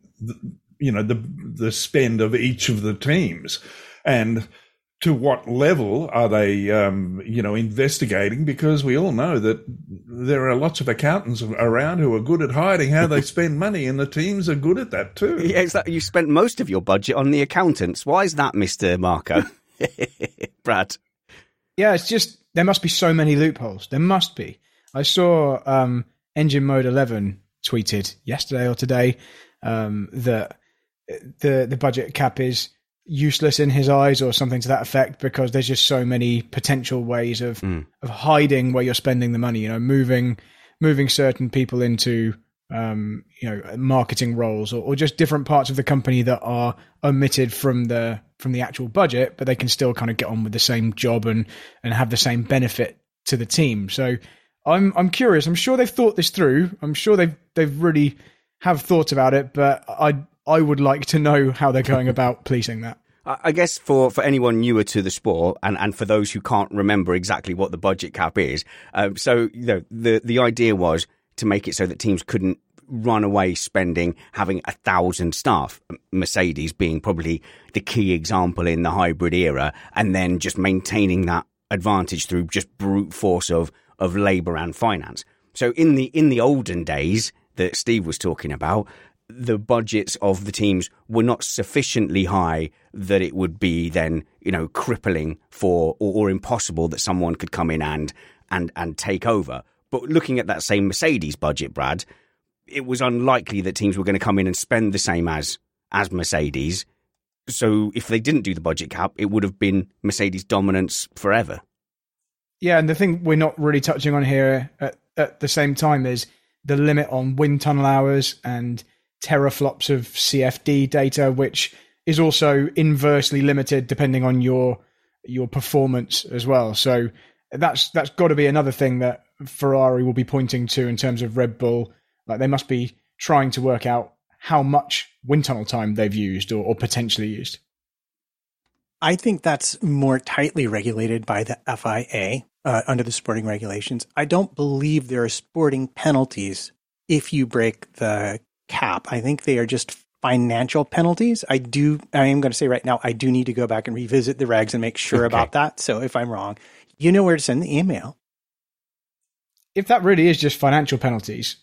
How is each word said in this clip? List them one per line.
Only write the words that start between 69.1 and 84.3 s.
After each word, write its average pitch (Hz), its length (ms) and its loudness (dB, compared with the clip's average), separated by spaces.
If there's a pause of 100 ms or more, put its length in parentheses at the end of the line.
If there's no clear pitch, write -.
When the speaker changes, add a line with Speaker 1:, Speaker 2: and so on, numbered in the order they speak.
Speaker 2:
so, 117 380 0
you 120 120 -10
know, 98 260 0
the, 113 320 2
the 117 160 0
idea 117 360 2
was 85 320 0 (300)
to 113 80 -4
make 98 220 0
it 87 80 -6
so 92 100 0
that 87 140 -6
teams 98 240 0
couldn't 95 340 -2 (300)
run 113 360 0
away 98 320 2
spending, 87 600 -2 (180)
having 95 320 -4
a 90 60 -8
thousand 90 640 -2
staff, 87 560 -2
M-, 85 80 -14 (140)
Mercedes 85 640 -2
being 80 260 0
probably 82 420 -2 (320)
the 107 60 0
key 101 320 0
example 87 560 0
in 82 160 0
the 82 80 0
hybrid 87 420 0
era, 76 400 0 (220)
and 101 180 0
then 90 260 0
just - 180 -6
maintaining 95 680 0
that 85 200 -2 (260)
advantage 92 560 -2
through 90 160 -2
just - 340 -6
brute 98 360 -2
force 90 360 0
of, 82 220 0 (260)
of 90 180 -2
labor 92 420 0